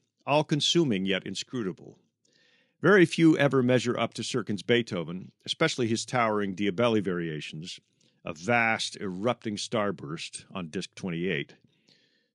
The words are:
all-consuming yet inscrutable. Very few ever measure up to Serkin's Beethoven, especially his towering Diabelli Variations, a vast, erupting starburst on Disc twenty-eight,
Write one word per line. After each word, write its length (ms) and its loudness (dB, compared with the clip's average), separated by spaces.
all-consuming 800 2
yet 200 0
inscrutable. 720 -8
Very 240 8
few 320 6
ever 260 4
measure 340 2
up 160 -2
to 80 -8
Serkin's 420 -6
Beethoven, 680 -2
especially 420 -2
his 180 -2
towering 500 0
Diabelli 480 2
Variations, 760 -6
a 80 -8
vast, 680 0
erupting 540 -4
starburst 1000 -6
on 140 -10
Disc 280 -10
twenty-eight, 600 -6